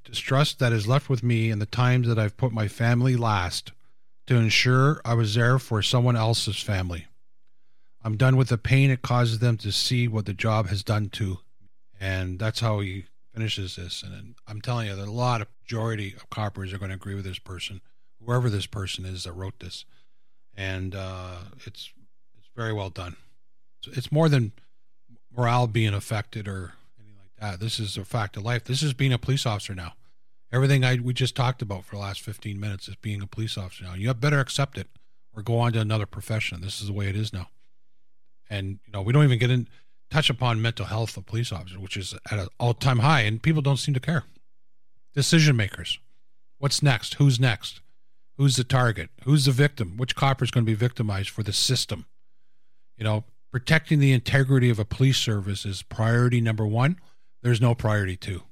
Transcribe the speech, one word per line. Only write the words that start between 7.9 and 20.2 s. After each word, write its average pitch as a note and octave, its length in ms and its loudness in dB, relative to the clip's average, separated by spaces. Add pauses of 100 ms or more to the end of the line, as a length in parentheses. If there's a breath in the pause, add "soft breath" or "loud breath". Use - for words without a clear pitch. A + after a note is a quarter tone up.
I'm G#2+ 140 -2
done C3 200 6
with C3 100 4
the A#2+ 100 2
pain C3+ 320 4
it B2+ 120 0
causes A#2+ 380 2
them A#2 180 2
to G#2 140 -4
see A#2+ 360 0
what G#2+ 180 -2
the G2+ 80 -6
job G#2+ 360 0
has G2 140 -2
done G#2 260 0
to," F#2 300 -6 (600)
and F#2 400 -4
that's A2 220 -2
how A2 180 0
he G2 260 -6 (280)
finishes G#2 420 -6
this. - 280 -12
And G2 320 -16 (120)
I'm G#2+ 140 -12
telling A#2 260 -4
you, G2 80 -8
that G2 120 -8
a G#2+ 40 -10
lot A#2+ 300 0
of G#2 60 -8 (160)
majority A2 520 -4
of - 140 -20
coppers G2 440 -6
are G2 40 -10
gonna F#2+ 180 -8
agree G2 200 -8
with G2 100 -8
this F#2 140 -10
person, F#2+ 420 -12 (440)
whoever B2 240 2
this G2+ 160 -2
person F#2+ 400 -8
is F#2 200 -8
that F2 80 -10
wrote F#2+ 260 -10
this. - 260 -14 (720)